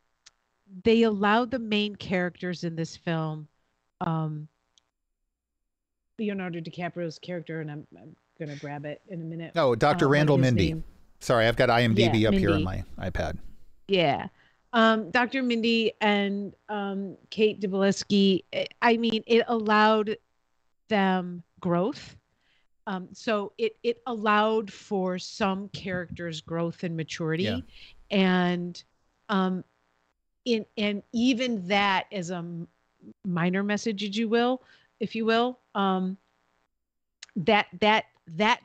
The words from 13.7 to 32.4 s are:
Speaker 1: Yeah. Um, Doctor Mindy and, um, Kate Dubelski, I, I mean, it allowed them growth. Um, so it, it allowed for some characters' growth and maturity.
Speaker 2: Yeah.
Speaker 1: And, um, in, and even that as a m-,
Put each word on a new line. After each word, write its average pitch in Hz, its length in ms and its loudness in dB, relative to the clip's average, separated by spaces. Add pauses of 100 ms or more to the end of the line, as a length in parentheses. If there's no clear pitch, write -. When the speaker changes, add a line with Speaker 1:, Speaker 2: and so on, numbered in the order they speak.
Speaker 1:
Yeah. 160 400 0 (460)
Um, 220 400 4
Doctor 254 320 0
Mindy 226 560 2
and, 202 540 0 (140)
um, 196 480 -6 (140)
Kate 214 300 0
Dubelski, 196 840 2 (100)
I, - 140 -4 (160)
I 233 140 4
mean, 226 300 0
it 226 220 4
allowed 214 680 2 (720)
them 185 540 0 (180)
growth. 180 560 -2 (680)
Um, 185 260 -8
so 208 460 -4
it, 220 240 -2
it 240 240 -2
allowed 214 640 0
for 185 460 -4
some 196 500 -4
characters' 170 720 -10
growth 170 420 -6
and 170 140 -6
maturity. 160 480 -4
Speaker 2:
Yeah. 110 140 -2 (520)
Speaker 1:
And, 180 720 0 (460)
um, 185 360 0 (800)
in, 226 200 0 (120)
and 208 260 -2 (100)
even 240 560 0
that 202 420 2
as 180 200 -6
a 185 60 -6
m-, 170 320 -10 (560)